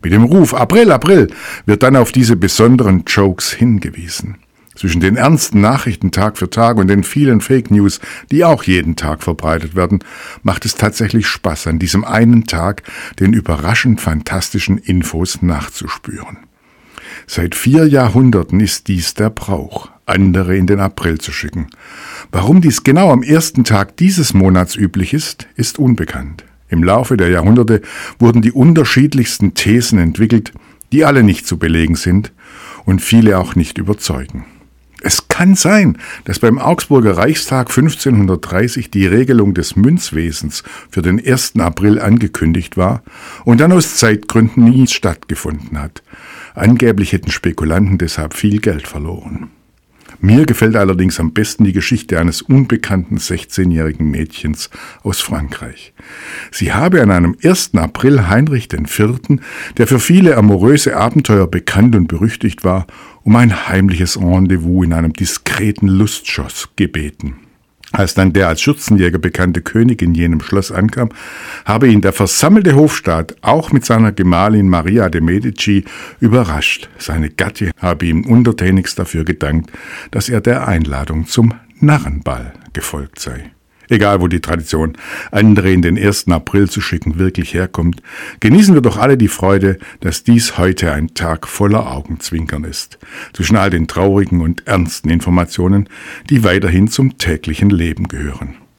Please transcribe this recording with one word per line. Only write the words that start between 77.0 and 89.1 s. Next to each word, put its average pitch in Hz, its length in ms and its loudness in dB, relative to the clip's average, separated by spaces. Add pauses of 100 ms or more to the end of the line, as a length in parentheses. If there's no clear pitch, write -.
Gattin - 480 -6
habe 87 280 -4
ihm 80 200 0
untertänigst 107 720 2
dafür 85 260 -4
gedankt, 78 460 -4 (400)
dass - 180 -6
er 117 120 -2
der 123 260 0
Einladung 78 600 -4
zum 113 280 2 (260)
Narrenball 71 720 -2 (200)
gefolgt 71 480 -10
sei. - 300 -14 (380)
Egal, 101 320 2
wo 87 60 0
die 85 140 -2
Tradition, 80 540 -4 (360)
andere 104 400 4
in 92 100 4
den 85 160 2
ersten 101 360 0
April 98 360 0
zu - 120 -6
schicken, 82 400 -6
wirklich 92 340 -4
herkommt, 87 480 -4 (380)
genießen 185 340 6
wir 147 60 6
doch 117 160 0
alle 131 200 2